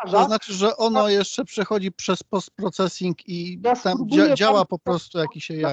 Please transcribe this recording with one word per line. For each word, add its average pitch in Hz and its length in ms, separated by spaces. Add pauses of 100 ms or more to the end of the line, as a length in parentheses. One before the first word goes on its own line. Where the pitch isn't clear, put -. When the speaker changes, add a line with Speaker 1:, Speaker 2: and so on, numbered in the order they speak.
Speaker 1:
zdarza. 202 180
Speaker 2:
znaczy, 214 260
że 202 240
ono 220 320
Speaker 1:
Ja 202 100
Speaker 2:
jeszcze - 260
przechodzi 196 460
przez - 320
postprocessing 185 1080
i 175 340
Speaker 1:
Ja 240 120
Speaker 2:
tam 196 180
Speaker 1:
spróbuję 285 340
Speaker 2:
dzia-, 285 80
działa 208 220
Speaker 1:
wam 190 100
Speaker 2:
po 180 120
prostu - 380
jakiś 156 340
A - 20 (200)